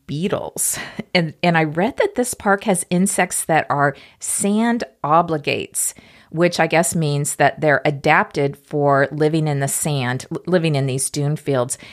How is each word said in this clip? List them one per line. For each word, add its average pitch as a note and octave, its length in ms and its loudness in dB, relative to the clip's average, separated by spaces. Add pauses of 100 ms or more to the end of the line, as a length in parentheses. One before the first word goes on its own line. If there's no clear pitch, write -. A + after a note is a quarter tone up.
beetles, - 720 -4 (360)
and, E3 180 0 (100)
and E3+ 140 4
I D#3+ 80 4
read E3+ 320 -2
that G#4 180 0
this - 200 -2
park G3 300 0
has F#3 260 0
insects F3+ 560 0
that D#3+ 240 2
are C#3+ 260 0 (240)
sand A3+ 640 -2 (180)
obligates, D3+ 920 0 (360)
which F3 300 2
I E3 60 4
guess E3 280 2
means D3 420 -2
that C#3+ 260 2
they're D3 240 4
adapted D3+ 720 0
for C#3+ 520 2
living D3+ 380 0
in C#3+ 120 -2
the C#3 80 -2
sand, C3+ 640 -4
l-, - 160 -8
living E3 280 2
in C#3 120 0
these C3 220 -4
dune D3 280 -2
fields. C3 420 -2 (140)